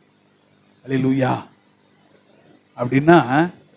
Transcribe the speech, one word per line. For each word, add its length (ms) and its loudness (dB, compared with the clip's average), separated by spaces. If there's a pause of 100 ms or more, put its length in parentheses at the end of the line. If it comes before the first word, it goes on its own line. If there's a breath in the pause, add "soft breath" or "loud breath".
(840)
அல்லேலூயா. 460 -2 (1500)
அப்படின்னா 380 2 (600)